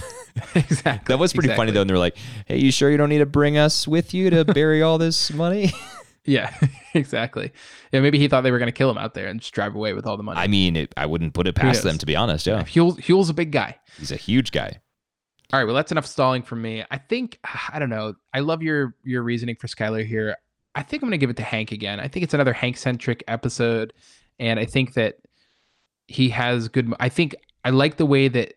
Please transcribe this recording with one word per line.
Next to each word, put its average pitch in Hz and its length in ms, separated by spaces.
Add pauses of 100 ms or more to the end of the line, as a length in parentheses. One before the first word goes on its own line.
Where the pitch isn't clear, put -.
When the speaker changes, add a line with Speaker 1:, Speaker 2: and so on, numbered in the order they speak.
Speaker 1:
<laughs> - 40 (500)
Speaker 2:
Exactly. 135 580
Speaker 1:
That 131 60
was 175 140
pretty 151 160
funny, 113 220
Speaker 2:
Exactly. - 40
Speaker 1:
though. 101 80
And 95 80
they're 92 80
like, 87 180 (300)
"Hey, 120 120
you 135 120
sure 139 180
you 147 80
don't 147 120
need 151 100
to 147 80
bring 147 320
us 151 300
with 165 260
you 185 160
to 165 140
bury 156 360
all 160 160
this 165 360
money?" 180 440
<laughs> - 60 (440)
Speaker 2:
Yeah, 131 280 (220)
<laughs> - 180
exactly. 117 560 (420)
Yeah, 135 80
maybe 147 180
he 143 100
thought 131 140
they 131 80
were 123 80
gonna 120 140
kill 135 180
him 104 80
out 107 160
there 95 120
and 101 140
just - 140
drive 101 200
away 104 200
with 104 120
all 104 120
the 104 40
money. 104 160
Speaker 1:
I 90 100
mean, 92 280
it, 76 200
I 71 100
wouldn't 80 260
put 90 160
it 85 80
Speaker 2:
Who - 60
Speaker 1:
past 123 200
them, 82 120
Speaker 2:
knows? 78 60
Speaker 1:
to - 60
be 73 80
honest. 85 320
Yeah. 104 120
Speaker 2:
Yeah, 85 60
Huell, 170 360
Huell's 180 300
a 151 40
big 160 180
guy. 123 260 (200)
Speaker 1:
He's - 140
a - 40
huge 120 360
guy. 52 260 (720)
Speaker 2:
All 135 60
right, 127 60
well, 110 100
that's 151 160
enough 156 160
stalling 131 360
from 117 180
me. 110 300
I 139 80
think, 240 400 (160)
<sighs> - 180
I 151 60
don't 143 100
know. 107 260 (200)
I 135 60
love 160 220
your, 147 400
your 127 200
reasoning 120 340
for - 100
Skylar 110 400
here. 107 300 (380)
I 139 80
think 285 200
I'm 247 60
gonna 202 80
give 135 140
it 117 80
to 110 40
Hank 110 300
again. 104 280
I 131 60
think 180 160
it's 156 120
another 135 180
Hank-centric 123 720
episode, 117 680 (440)
and 113 220
I 117 60
think 127 280
that 110 220 (880)
he 131 220
has 120 400
good 127 180
mo-, 113 140
I 123 80
think 160 260 (300)
I 127 60
like 139 260
the 160 100
way 135 220
that 120 280